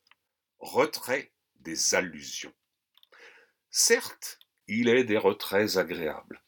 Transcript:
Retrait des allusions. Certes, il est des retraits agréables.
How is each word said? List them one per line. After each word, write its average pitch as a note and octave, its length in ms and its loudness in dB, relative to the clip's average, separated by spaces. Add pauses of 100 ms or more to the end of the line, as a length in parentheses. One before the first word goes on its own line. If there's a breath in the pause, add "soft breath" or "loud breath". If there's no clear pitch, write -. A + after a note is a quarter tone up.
(580)
Retrait C3+ 720 -2 (300)
des E2 340 -2
allusions. D#2 580 -4 (1160 loud breath)
Certes, - 680 0 (300)
il A2+ 220 2
est B2 140 6
des G#2 120 2
retraits G2 600 2
agréables. E2 680 -4